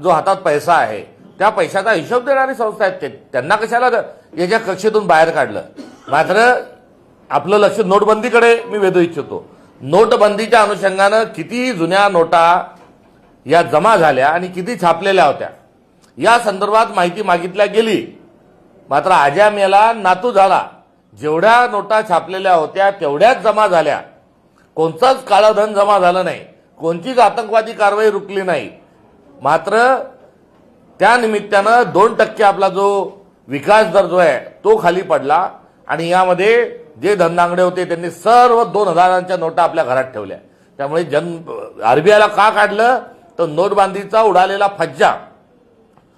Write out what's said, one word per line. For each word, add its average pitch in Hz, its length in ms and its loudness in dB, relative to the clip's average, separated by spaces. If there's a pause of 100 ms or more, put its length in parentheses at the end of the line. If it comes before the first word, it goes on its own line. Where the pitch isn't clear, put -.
जो 165 60 -2
हातात 170 280 0
पैसा 151 380 0
आहे, 110 280 -2 (360)
त्या 190 100 0
पैशाचा 196 440 -2
हिशोब 208 320 -4
देणारी 262 300 -2
संस्था 214 300 -4
आहेत. 185 180 -4
ते, 147 60 -6
त्यांना 135 480 -4
कशाला 233 340 -2
द-, - 480 -8
याच्या 180 200 0
कक्षेतून 208 480 -4
बाहेर 165 240 4
काढलं? 117 320 -4 (460)
मात्र 180 540 0 (680)
आपलं 165 260 0
लक्ष 202 240 2
नोटबंदीकडे 220 840 2
मी 208 140 -8
वेधू 185 220 0
इच्छितो. 165 500 -6 (300)
नोटबंदीच्या 214 800 2
अनुषंगानं 196 640 0
किती 220 480 -8
जुन्या 185 360 0
नोटा 170 680 2 (720)
या 160 160 4
जमा 160 340 2
झाल्या 143 320 2
आणि 175 200 -2
किती 180 320 -8
छापलेल्या 180 440 2
होत्या, 123 240 -2 (720)
या 214 200 4
संदर्भात 208 480 0 (100)
माहिती 180 260 -2
मागितल्या 185 440 -2
गेली. 208 540 -4 (680)
मात्र 147 220 0
आजाम 190 480 2
याला 202 340 4
नातू 202 400 -2
झाला. 190 340 2 (540)
जेवढ्या 196 500 2
नोटा 214 380 -2
छापलेल्या 185 460 0
होत्या, 180 360 0
तेवढ्याच 190 500 0
जमा 214 260 0
झाल्या. 156 340 0 (760)
कोणताच 165 500 0
काळं 208 320 4
धन 214 160 0
जमा 202 260 2
झालं 180 260 2
नाही, 147 160 -8 (400)
कोणतीच 175 380 -4
आतंकवादी 226 540 0
कारवाई 208 380 0
रुकली 196 320 -6
नाही. 147 280 -4 (720)
मात्र 208 600 0 (960)
त्या 226 180 4
निमित्तानं 214 640 0 (100)
दोन 208 220 2
टक्के 214 300 0
आपला 196 240 2
जो 196 420 -2 (380)
विकास 180 380 2
दर 180 200 2
जो 175 100 -4
आहे, 160 220 2
तो - 440 -2
खाली 175 200 0
पडला. 156 480 0 (380)
आणि 160 200 -6
यामध्ये 185 720 0 (220)
जे 196 120 0
धनदांगडे 175 480 0
होते, 180 220 -2
त्यांनी 170 260 -6
सर्व 233 540 4
दोन 196 240 -2
हजारांच्या 180 480 0
नोटा 165 260 -2
आपल्या 160 220 0
घरात 127 200 -2
ठेवल्या. 98 340 -12 (380)
त्यामुळे 151 280 -4
जन-, 143 800 -8
आरबीआयला 165 440 4
का 208 240 2
काढलं? 208 500 0 (380)
तर 170 80 -2
नोटबंदीचा 196 760 -2
उडालेला 196 460 2 (100)
फज्जा 160 360 -2 (1040)